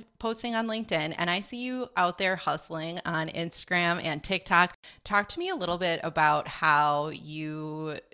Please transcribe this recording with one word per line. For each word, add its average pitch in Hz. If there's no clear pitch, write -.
posting 226
on 226
LinkedIn, 196
and 170
I 180
see 240
you 254
out 175
there 185
hustling 160
on 160
Instagram 170
and 156
TikTok. 180
Talk -
to -
me 359
a 370
little 180
bit 175
about 151
how 147
you 156